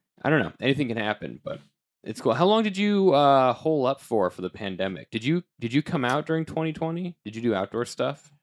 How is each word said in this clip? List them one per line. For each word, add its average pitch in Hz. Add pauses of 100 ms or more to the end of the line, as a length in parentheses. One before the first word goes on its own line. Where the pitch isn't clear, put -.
(240)
I 131
don't 156
know. 80
Anything 135
can 113
happen, 104
but 73 (440)
it's -
cool. 117
How 143
long 214
did 202
you, 196
uh, 135
hole 151
up 135
for, 101
for -
the 90
pandemic? 95
Did 110
you, 165 (160)
did 113
you 143
come 143
out 131
during 160
twenty 160
twenty? 170 (100)
Did 143
you 113
do 117
outdoor 101
stuff? - (100)